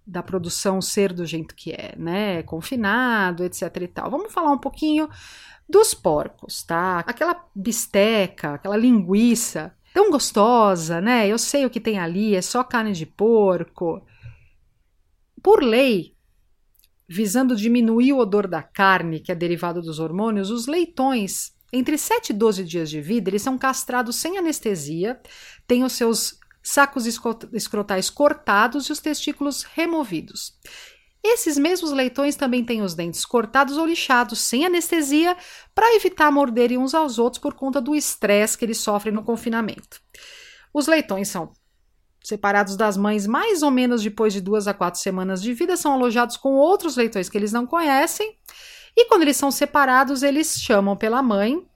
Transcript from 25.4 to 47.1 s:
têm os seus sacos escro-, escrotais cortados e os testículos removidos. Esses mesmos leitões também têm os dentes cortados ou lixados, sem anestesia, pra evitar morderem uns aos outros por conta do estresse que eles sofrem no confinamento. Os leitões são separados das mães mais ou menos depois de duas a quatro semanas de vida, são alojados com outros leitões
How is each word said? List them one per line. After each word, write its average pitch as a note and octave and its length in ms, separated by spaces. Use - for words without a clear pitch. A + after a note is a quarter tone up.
têm B3 160
os B3+ 100
seus - 460
sacos C#4 440
escro-, A3+ 460
escrotais G3+ 580
cortados B3 800
e D4+ 40
os D4 60
testículos C#4+ 640
removidos. D#4 920
Esses G4+ 360
mesmos E4 340
leitões C4+ 440
também B3 280
têm A#3 180
os F3+ 120
dentes E3+ 300
cortados B3+ 520
ou E4 100
lixados, B3 520
sem C4+ 260
anestesia, E4+ 720
pra A4+ 200
evitar F4+ 360
morderem B3 480
uns C4 160
aos C#4+ 240
outros A#3+ 220
por C#4+ 140
conta C4+ 260
do C#4+ 140
estresse G#3+ 640
que - 80
eles A3+ 140
sofrem G#3 340
no G#3+ 120
confinamento. A3+ 760
Os C#4+ 140
leitões B3+ 420
são E3 240
separados G3+ 540
das G#3 200
mães G#3 300
mais E4 360
ou D4 80
menos B3 320
depois G#3+ 300
de G3 80
duas G3+ 260
a G3+ 80
quatro F3 260
semanas F#3 420
de A#3+ 100
vida, F4 240
são D4+ 160
alojados A#3+ 440
com C4+ 180
outros D#4+ 420
leitões A3+ 320